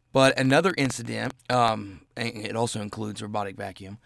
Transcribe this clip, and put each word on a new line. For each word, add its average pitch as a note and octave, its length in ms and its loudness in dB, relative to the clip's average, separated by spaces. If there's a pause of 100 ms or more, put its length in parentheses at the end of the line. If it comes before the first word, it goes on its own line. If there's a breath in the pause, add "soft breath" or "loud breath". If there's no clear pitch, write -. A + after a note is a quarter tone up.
(120)
But C3+ 260 6
another C#3+ 400 4
incident, A#2+ 560 -4 (160)
um, A2 500 2 (160)
and A#2 180 -4
it G#2+ 220 -8
also A#2 240 0
includes G#2 420 -6
robotic G#2 340 -6
vacuum, G2 500 -12